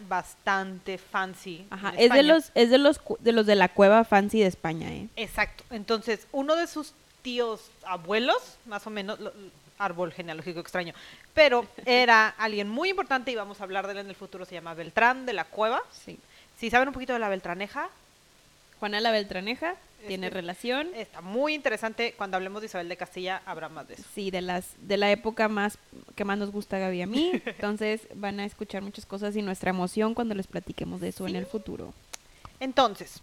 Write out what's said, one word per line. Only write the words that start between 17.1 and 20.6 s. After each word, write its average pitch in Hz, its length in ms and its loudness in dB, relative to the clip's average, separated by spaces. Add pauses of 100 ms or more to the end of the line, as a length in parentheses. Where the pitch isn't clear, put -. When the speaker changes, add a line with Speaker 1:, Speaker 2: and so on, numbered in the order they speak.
Speaker 1:
de 240 80 -2
la 214 80 -2
Beltraneja. 196 600 -6 (920)
Speaker 2:
Juana 208 200 -4
la 233 100 2
Beltraneja, 208 600 -2 (260)
Speaker 1:
Este, 214 100 -16
Speaker 2:
tiene 185 220 -6
relación. 240 640 -6